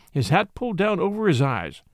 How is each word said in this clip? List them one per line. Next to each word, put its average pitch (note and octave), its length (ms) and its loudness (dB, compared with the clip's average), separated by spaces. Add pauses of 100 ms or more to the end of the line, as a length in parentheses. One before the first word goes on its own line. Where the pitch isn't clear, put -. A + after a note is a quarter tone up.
(120)
his A#2+ 180 -2
hat F#3+ 240 2
pulled A#3 240 -6
down G3+ 220 0
over G3+ 280 0
his C3+ 140 2
eyes, G2+ 400 -2 (120)